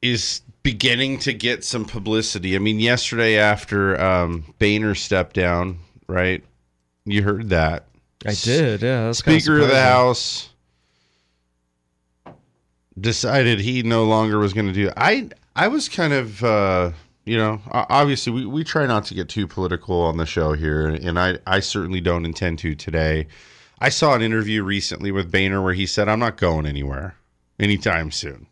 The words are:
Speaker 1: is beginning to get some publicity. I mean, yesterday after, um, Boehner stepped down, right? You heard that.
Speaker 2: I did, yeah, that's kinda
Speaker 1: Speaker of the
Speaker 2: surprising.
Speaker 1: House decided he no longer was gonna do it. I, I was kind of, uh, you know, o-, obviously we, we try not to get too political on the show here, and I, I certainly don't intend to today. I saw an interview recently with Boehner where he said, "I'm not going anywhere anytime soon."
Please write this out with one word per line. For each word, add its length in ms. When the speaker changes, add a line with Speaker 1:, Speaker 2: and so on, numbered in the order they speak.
Speaker 1:
is 380
beginning 560
to 120
get 300
some 220
publicity. 720
I 20
mean, 220
yesterday 560
after, 640
um, 580
Boehner 380
stepped 400
down, 420
right? 340
You 180
heard 280
that. 340
Speaker 2:
I 80
did, 480
yeah, 220
that's 180
kinda 180
Speaker 1:
Speaker 200
of 80
the 0
Speaker 2:
surprising. 200
Speaker 1:
House 600
decided 600
he 220
no 220
longer 340
was 140
gonna 200
do 160
it. 80
I, 320
I 140
was 200
kind 240
of, 300
uh, 480
you 140
know, 220
o-, 160
obviously 440
we, 140
we 180
try 220
not 200
to 80
get 140
too 180
political 560
on 140
the 100
show 280
here, 340
and 320
I, 260
I 140
certainly 400
don't 240
intend 360
to 140
today. 540
I 60
saw 260
an 80
interview 400
recently 480
with 220
Boehner 300
where 100
he 140
said, 220
"I'm 100
not 180
going 300
anywhere 480
anytime 520
soon." 420